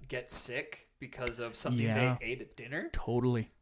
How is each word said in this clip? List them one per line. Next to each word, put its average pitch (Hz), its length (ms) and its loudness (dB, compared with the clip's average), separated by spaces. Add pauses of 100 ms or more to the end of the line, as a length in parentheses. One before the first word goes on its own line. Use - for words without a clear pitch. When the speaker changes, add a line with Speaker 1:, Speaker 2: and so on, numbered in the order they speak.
Speaker 1:
get 123 240 -6
sick - 560 -2 (120)
because 123 400 -6
of 117 160 -6
something 123 300 2
Speaker 2:
Yeah. 123 340 4
Speaker 1:
they 120 140 -8
ate 113 80 -6
at - 140 -14
dinner. 165 360 -6
Speaker 2:
Totally. 120 580 2 (120)